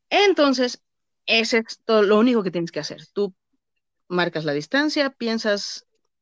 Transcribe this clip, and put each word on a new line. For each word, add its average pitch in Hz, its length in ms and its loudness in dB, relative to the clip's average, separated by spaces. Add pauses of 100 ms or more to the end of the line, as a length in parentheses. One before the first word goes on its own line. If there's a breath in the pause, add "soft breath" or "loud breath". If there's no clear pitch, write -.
Entonces, 285 760 2 (420)
ese 226 340 0
es - 260 -8
todo 220 180 4
lo 208 160 4
único 233 240 4
que 180 80 -4
tienes 170 200 -6
que 151 80 -8
hacer. 147 220 -12 (120)
Tú 202 220 -4 (720)
marcas 170 380 -2
la 143 80 -2
distancia, 277 580 -2
piensas, 220 760 -4 (340)